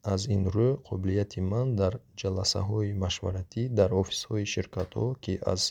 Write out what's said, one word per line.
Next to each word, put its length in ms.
Аз 220
ин 200
рӯ, 220
қобилияти 580
ман 260
дар 160
ҷаласаҳои 800
машваратӣ, 720
дар 240
офисҳои 520
ширкатҳо, 640
ки 140
аз 240